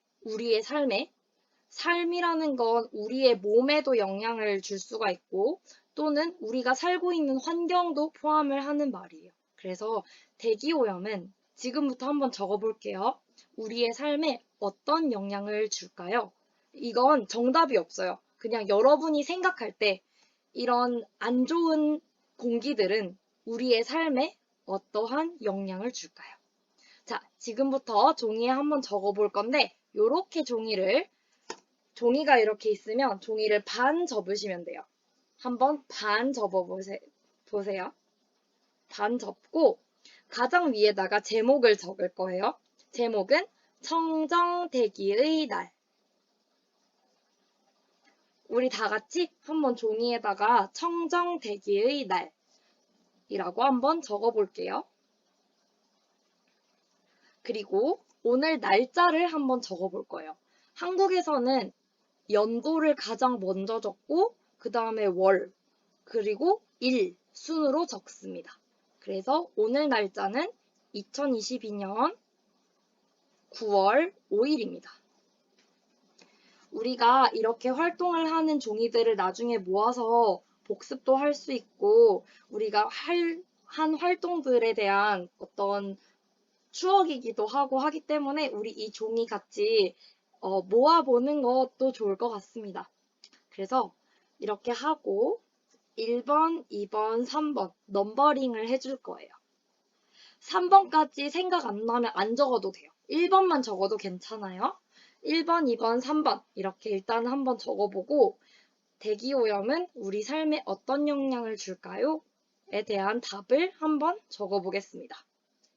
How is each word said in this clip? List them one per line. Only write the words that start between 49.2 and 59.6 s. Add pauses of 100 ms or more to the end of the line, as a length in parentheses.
한번
종이에다가
청정대기의
날 (1000)
이라고
한번
적어볼게요. (2500)
그리고 (200)
오늘
날짜를
한번